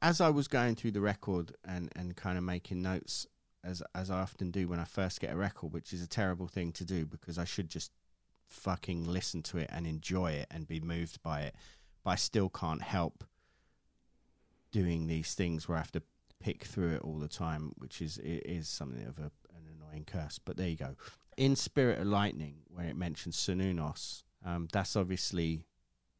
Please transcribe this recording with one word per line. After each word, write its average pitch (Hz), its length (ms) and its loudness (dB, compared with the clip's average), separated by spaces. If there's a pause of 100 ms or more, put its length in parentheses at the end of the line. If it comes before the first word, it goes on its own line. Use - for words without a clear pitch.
as 165 180 8
I 170 80 10
was 147 180 6
going 120 280 6
through 113 160 0
the 101 100 2
record 98 540 2 (100)
and, 90 320 -4
and 90 180 -4
kinda 90 280 -2
making 90 400 -2
notes, - 440 -2 (380)
as, 87 180 -6 (120)
as 92 160 -2
I 92 100 2
often 95 300 -2
do 90 180 2
when 87 100 0
I 85 60 0
first 92 360 -2
get - 120 -2
a 76 60 -2
record, 92 340 -2
which 85 220 -8
is 87 80 -4
a 87 60 -6
terrible 92 400 0
thing 85 240 -2
to - 120 -8
do 85 220 0
because 82 320 -8
I 87 60 2
should 87 260 -4
just - 220 -8 (560)
fucking 90 580 -2
listen 87 380 -2
to - 140 -4
it 78 140 -2
and 85 140 -4
enjoy 80 460 0
it - 180 -4
and 80 160 -8
be 82 140 -4
moved 85 420 -4
by 73 200 -2
it. 71 120 -6 (480)
But 98 80 2
I 92 60 4
still 98 320 2
can't 80 340 -2
help - 420 0 (1500)
doing 85 340 4
these 80 280 0
things 85 340 0
where 85 80 2
I 80 40 2
have 78 120 -4
to 85 100 -2 (380)
pick - 240 -4
through 85 320 0
it - 60 -4
all 78 160 -4
the 76 100 -4
time, 78 500 -4
which - 240 -12
is, 80 160 -6
it 82 260 -4
is 82 240 -4
something 60 380 -6
of 64 120 -10
a, 76 120 -6 (260)
an 80 80 -20 (120)
annoying 78 280 -12
curse. 78 340 -6
But - 180 -8
there 90 120 0
you 82 80 0
go. - 200 -6 (400)
In 139 200 6
Spirit - 440 6
of 92 60 2
Lightning, 82 640 2
where 87 180 -4
it 62 100 -2
mentions 85 400 -2
Sunnunos, 90 880 0 (200)
um, 85 280 -2
that's 95 240 2
obviously, 87 680 2 (540)